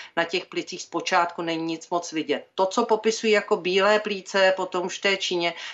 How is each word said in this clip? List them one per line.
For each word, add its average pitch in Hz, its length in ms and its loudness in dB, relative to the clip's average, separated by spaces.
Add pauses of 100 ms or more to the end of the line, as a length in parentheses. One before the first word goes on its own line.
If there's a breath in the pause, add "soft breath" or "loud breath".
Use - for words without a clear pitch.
(180 loud breath)
na 165 60 2
těch 175 220 -2
plicích 170 360 -8
zpočátku 175 600 0
není 165 220 -2
nic 165 260 -6
moc 175 220 -2
vidět. 147 340 -2 (100)
To, 190 100 2
co 208 200 0
popisují 220 480 2
jako 208 240 2
bílé 190 420 4
plíce, 196 560 2
potom 180 300 -2
už 180 120 -6
v - 40 -10
té 196 160 2
Číně, 170 360 0 (200 loud breath)